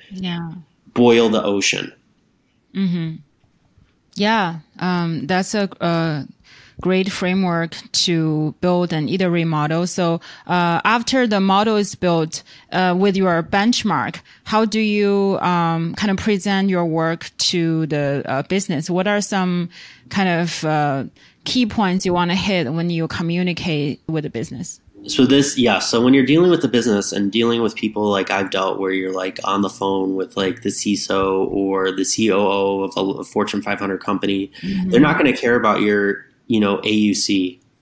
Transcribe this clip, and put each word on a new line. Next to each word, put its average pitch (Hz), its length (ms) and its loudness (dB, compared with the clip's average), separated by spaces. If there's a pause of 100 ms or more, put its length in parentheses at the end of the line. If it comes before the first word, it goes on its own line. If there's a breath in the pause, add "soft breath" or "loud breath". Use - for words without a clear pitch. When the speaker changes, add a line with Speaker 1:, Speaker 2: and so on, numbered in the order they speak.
(120)
Speaker 1:
Yeah. 175 380 -6 (440)
Speaker 2:
boil 117 360 6
the 107 140 0
ocean. - 500 -2 (800)
Speaker 1:
Mm-hmm. 170 420 -2 (1000)
Yeah, 202 440 0 (200)
um, 175 480 -2
that's 185 280 0
a, 202 140 0 (100)
a 165 460 -2 (560 soft breath)
great 185 280 0
framework 180 680 -2 (160)
to 156 680 0
build 180 320 0
an 156 160 -2
iterate 170 400 0
model. 160 400 0
So, 170 320 0 (280 loud breath)
uh, 175 360 0
after 240 420 2
the 214 140 2
model 202 380 2
is 202 180 -2
built, 170 480 0 (300 soft breath)
uh, 180 240 2
with 196 180 2
your 180 280 2
benchmark, 180 760 0 (240 soft breath)
how 220 220 2
do 214 160 -2
you, 202 580 2
um, 165 560 0
kind - 160 -2
of 196 60 0
present 196 520 0
your 175 160 0
work 165 520 -2
to 165 480 0
the, 143 400 -2
uh, 135 180 -4
business? 180 460 -4
What 185 180 0
are 208 140 0
some 180 480 -2 (400 loud breath)
kind 196 180 0
of, 170 380 -2
uh, 147 400 0 (400 soft breath)
key 254 200 0
points 190 400 0
you 185 80 0
wanna 175 220 0
hit 175 380 -2
when 170 160 -2
you 165 180 -2
communicate 170 1000 -2
with 160 160 -4
the 151 60 -6
business? - 520 -10 (260)
Speaker 2:
So 127 200 4
this, 139 280 4
yeah. 113 220 4
So 113 240 0
when 127 140 6
you're 135 100 6
dealing 165 240 4
with 165 140 2
the 131 40 0
business 110 440 2
and 101 200 -2
dealing 117 300 2
with 107 140 0
people 107 340 -2
like 98 220 0
I've 98 180 0
dealt 95 300 -2
where 95 120 -2
you're, 92 220 -4
like, 92 300 -6
on 98 180 -2
the 98 80 0
phone 95 460 -2
with, 92 200 -6
like, 95 280 -2
the 104 60 -2
ciso 98 800 -2
or 95 400 -2
the 95 120 -4
C 110 280 0
O 92 80 2
O 98 420 0
of 95 160 -6
a, 98 220 -2
a 87 40 -10
Fortune 104 380 -4
five 101 180 -6
hundred 95 200 -4
company, 98 520 -2 (100)
Speaker 1:
Mm-hmm. 98 280 -2
Speaker 2:
they're 120 100 6
not 147 200 4
gonna 127 180 4
care 120 180 2
about 107 260 2
your, 101 440 2 (220)
you 113 120 2
know, 101 240 2
A 110 80 0
U 107 220 4
C. 95 460 0 (220)